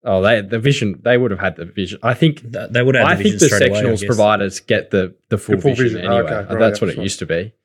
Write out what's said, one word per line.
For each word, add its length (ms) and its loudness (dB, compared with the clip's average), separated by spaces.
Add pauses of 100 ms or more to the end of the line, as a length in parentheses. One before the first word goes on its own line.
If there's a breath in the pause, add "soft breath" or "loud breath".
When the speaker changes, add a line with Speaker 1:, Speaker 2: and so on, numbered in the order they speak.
Speaker 1:
Oh, 160 0
they, 220 2
the 160 -6
vision, 460 -2
they 120 4
would 140 2
have 100 -4
had 160 -4
the 80 -12
vision. 380 -8
I 100 0
think, 400 0
Speaker 2:
Th-, 180 -8
they 120 0
would 140 2
have 100 4
Speaker 1:
I 80 4
Speaker 2:
the 80 -4
Speaker 1:
think 120 2
Speaker 2:
vision 140 4
Speaker 1:
the 80 2
Speaker 2:
straight 140 4
away, 80 0
I 60 -2
Speaker 1:
sectionals 160 0
Speaker 2:
guess. 60 -6
Speaker 1:
providers 540 2
get 300 -2
the, 240 0 (160)
the 80 0
full 180 -2
Speaker 3:
The 60 -4
full 80 4
Speaker 1:
vision 140 0
Speaker 3:
vision. 160 -2
Speaker 1:
anyway. 220 0
Speaker 3:
Okay, 120 -4
Speaker 1:
Uh, 40 -4 (160)
Speaker 3:
right, 40 -4
Speaker 1:
that's 220 2
Speaker 3:
yeah, 60 0
Speaker 1:
what 40 -2
it 60 -8
Speaker 3:
sure. 60 -6
Speaker 1:
used 180 -6
to 60 -8
be 280 -4 (100)